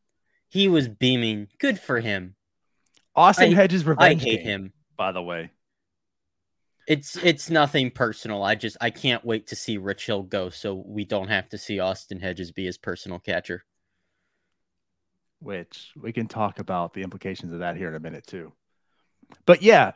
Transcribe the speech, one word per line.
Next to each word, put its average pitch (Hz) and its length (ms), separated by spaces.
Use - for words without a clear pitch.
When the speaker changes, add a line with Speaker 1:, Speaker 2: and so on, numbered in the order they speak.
Speaker 1:
he 196 220
was 151 180
beaming. 113 640
Good 269 180
for 123 220
him. 98 360
Speaker 2:
Austin 180 340
Speaker 1:
I, 170 40
Speaker 2:
Hedges 185 280
revenge 160 380
Speaker 1:
I - 20
hate 113 140
Speaker 2:
game, - 80
Speaker 1:
him. 98 280
Speaker 2:
by 95 160
the 90 100
way. 85 300
Speaker 1:
It's, 151 300
it's 175 320
nothing 143 420
personal. 107 520
I 104 120
just, 107 240
I 117 120
can't 120 340
wait 110 220
to - 100
see 107 200
Rich 98 280
Hill 101 180
go 92 260
so 95 380
we 104 160
don't 98 240
have 101 220
to 104 80
see 101 240
Austin 95 400
Hedges 90 320
be 95 100
his 92 140
personal 90 420
catcher. 87 460
Speaker 2:
Which 98 600
we 113 140
can 113 160
talk 104 300
about 87 340
the 95 80
implications 92 500
of 85 80
that 87 160
here 90 140
in 78 60
a 78 40
minute 82 260
too. 82 280
But 170 180
yeah, 156 320